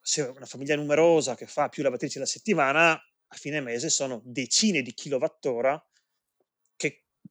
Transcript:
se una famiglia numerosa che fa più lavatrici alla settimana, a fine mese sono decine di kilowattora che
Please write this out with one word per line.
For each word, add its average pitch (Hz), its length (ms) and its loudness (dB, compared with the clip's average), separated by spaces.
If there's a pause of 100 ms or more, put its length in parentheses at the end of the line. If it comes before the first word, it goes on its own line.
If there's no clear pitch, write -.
se - 220 -2
una 131 220 -10
famiglia 139 300 -4
numerosa 147 600 4
che 117 120 -14
fa 143 220 -2
più - 140 -8
lavatrici 135 340 -2
alla 135 100 -6
settimana, 160 640 2
a - 460 -8
fine 147 240 -6
mese 120 280 -4
sono 131 360 -2
decine 135 560 0
di 123 120 -6
kilowattora 135 880 -2 (920)
che - 300 -6 (260)